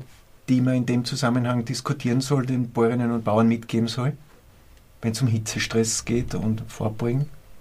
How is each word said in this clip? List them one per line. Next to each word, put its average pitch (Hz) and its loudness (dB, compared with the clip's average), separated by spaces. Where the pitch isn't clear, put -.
die 127 4
man 127 2
in 120 0
dem 123 2
Zusammenhang 123 0
diskutieren 127 -2
soll, 131 0
den 127 0
Bäuerinnen 120 2
und 117 -2
Bauern 113 4
mitgeben 113 0
soll, 127 -2
wenn's 113 -2
um 131 2
Hitzestress 110 0
geht 120 -2
und 110 -2
Vorbeugen? 120 -2